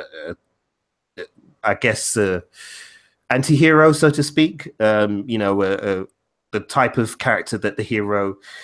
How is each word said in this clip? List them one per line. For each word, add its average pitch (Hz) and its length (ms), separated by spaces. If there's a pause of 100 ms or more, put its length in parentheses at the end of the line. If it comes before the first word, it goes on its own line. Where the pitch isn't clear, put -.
(280)
a, 87 80 (840)
a, 85 40 (380)
I 107 120
guess, - 420
a 95 260 (880)
anti-hero, 156 600
so 151 180
to 147 120
speak. 156 580
Um, 107 460
you 113 120
know, 98 240
a, 98 400
a, 98 40 (460)
the 107 80
type - 380
of 113 200
character 107 400
that 98 180
the 110 60
hero 101 540 (280)